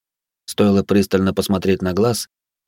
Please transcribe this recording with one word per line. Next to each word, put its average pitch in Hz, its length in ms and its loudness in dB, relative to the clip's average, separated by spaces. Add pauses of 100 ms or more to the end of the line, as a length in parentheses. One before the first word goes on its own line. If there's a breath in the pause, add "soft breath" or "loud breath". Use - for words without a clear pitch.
(440)
Стоило 98 380 2
пристально 95 500 0
посмотреть 95 480 -2
на 90 140 -2
глаз, 110 340 -2 (400)